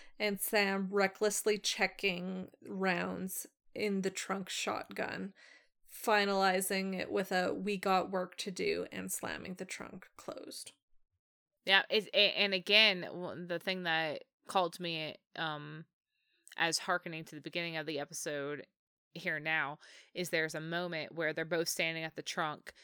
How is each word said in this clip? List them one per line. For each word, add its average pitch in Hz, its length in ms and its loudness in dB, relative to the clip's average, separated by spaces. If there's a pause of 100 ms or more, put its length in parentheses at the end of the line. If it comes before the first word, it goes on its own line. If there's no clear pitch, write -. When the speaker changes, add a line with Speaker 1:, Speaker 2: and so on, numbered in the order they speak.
(200)
Speaker 1:
and 208 200 0
Sam 196 500 2
recklessly 202 680 2
checking 185 880 -2 (180)
rounds 185 800 -2 (280)
in 202 280 0
the 185 80 0
trunk 190 380 -4
shotgun, - 840 -4 (600)
finalizing 190 1080 4
it - 120 -4
with 196 200 0
a 180 220 4
"We 196 240 -2
got 185 340 4
work 185 280 -2
to - 120 -6
do," 175 400 0
and 185 220 -6
slamming - 420 -6
the 185 100 -10
trunk - 520 -12
closed. - 560 -12 (920)
Speaker 2:
Yeah, 190 260 6
it's, 208 240 2
a-, 202 260 6
and 202 140 2
again, 202 480 6
w-, 170 440 -8
the 175 120 -2
thing 185 240 -4
that 160 400 0 (240)
called 175 340 2
me, 165 360 -4 (200)
um, 151 480 -6 (720)
as 165 220 2
hearkening 170 460 -2
to 160 100 -16
the 151 60 -12
beginning 165 360 -4
of 156 100 -4
the 156 140 -2
episode 143 640 -4 (500)
here 165 260 -4
now 151 380 0 (360)
is 175 160 -2
there's 160 240 2
a 156 60 -4
moment 165 540 -4
where 156 180 0
they're 160 120 -2
both 165 240 0
standing 165 360 -2
at 160 100 -8
the 156 80 -8
trunk - 500 -4 (100)